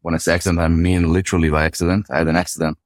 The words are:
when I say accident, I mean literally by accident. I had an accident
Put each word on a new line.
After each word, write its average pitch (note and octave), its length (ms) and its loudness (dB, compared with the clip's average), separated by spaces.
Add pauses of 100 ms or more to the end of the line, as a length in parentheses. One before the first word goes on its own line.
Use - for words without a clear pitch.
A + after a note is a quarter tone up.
when E2 120 -4
I F2 40 -2
say E2+ 160 0
accident, F2 260 0
I E2 80 2
mean E2+ 420 2
literally F2 380 0
by D2+ 160 2
accident. F2 460 -2
I C#2 80 -2
had D#2+ 100 0
an D#2+ 80 2
accident E2 500 -4